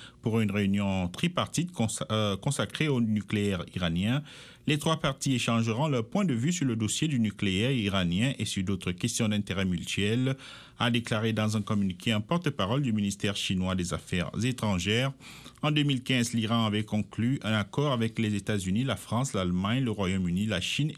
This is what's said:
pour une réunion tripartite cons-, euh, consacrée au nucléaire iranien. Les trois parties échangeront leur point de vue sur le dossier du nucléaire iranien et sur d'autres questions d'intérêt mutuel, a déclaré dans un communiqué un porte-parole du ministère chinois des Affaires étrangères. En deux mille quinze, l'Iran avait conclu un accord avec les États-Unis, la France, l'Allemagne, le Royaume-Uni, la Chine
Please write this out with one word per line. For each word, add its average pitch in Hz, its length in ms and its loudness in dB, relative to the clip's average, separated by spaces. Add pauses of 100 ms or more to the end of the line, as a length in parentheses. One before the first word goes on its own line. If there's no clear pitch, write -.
(220)
pour 113 180 2
une 104 120 2
réunion 98 560 2
tripartite 170 640 -2
cons-, 113 160 0 (240)
euh, 107 240 2
consacrée 139 500 -2
au 135 140 2
nucléaire 104 640 0 (100)
iranien. 92 480 0 (460)
Les 151 100 2
trois 156 220 0
parties 135 340 0
échangeront 117 540 2
leur 120 200 0
point 202 160 0
de 160 80 2
vue 123 200 0
sur 175 120 -2
le 120 120 2
dossier 113 320 0
du 143 100 0
nucléaire 104 540 2
iranien 98 680 2
et 104 60 -4
sur 98 180 -2
d'autres 92 300 -2
questions 113 360 -2
d'intérêt 98 360 0
mutuel, 110 720 0 (420)
a 120 120 2
déclaré 117 420 0
dans 107 240 2
un 107 60 0
communiqué 101 500 0
un 107 80 2
porte-parole 139 600 0
du 123 100 0
ministère 101 440 0
chinois 92 380 0
des 87 180 -2
Affaires 82 380 -2 (120)
étrangères. 110 720 0 (500)
En 151 80 2
deux 147 120 2
mille 139 200 2
quinze, 123 300 2
l'Iran 113 340 2
avait 104 160 2
conclu 110 600 -2
un 107 100 0
accord 110 400 0
avec 113 260 0
les 107 160 2
États-Unis, 98 500 0
la 123 120 0
France, 123 380 -2
l'Allemagne, 98 500 0
le 120 60 0
Royaume-Uni, 95 560 0
la 104 140 0
Chine - 380 -2